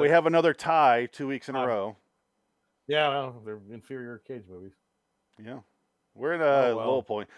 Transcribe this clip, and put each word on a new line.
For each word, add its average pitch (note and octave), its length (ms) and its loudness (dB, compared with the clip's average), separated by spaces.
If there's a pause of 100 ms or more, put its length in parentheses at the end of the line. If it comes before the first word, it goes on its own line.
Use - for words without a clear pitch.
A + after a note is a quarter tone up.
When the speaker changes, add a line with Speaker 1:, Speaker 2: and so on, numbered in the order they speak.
Speaker 1:
then - 20 4
Speaker 2:
have E3 160 6
another E3 280 4
tie C3+ 580 2
two C#3+ 160 -8
weeks C3+ 200 -8
in C3 80 -8
a C3 60 -2
Speaker 1:
I've B2+ 60 -2
Speaker 2:
row. G#2+ 280 -4 (920)
Speaker 1:
Yeah, D3+ 220 2
well, C3 360 -6
they're G#2+ 140 -12 (120)
inferior A#2+ 560 -14
Cage A#2+ 220 -14
movies. F#2 240 -18 (680)
Speaker 2:
Yeah. B2 180 -16 (540)
We're C#3+ 200 -6
in E3+ 80 -4
a D#3 40 2
Speaker 1:
Oh, C3+ 320 4
well. A2+ 100 -6
Speaker 2:
low C3 140 0
point. G#2 360 -8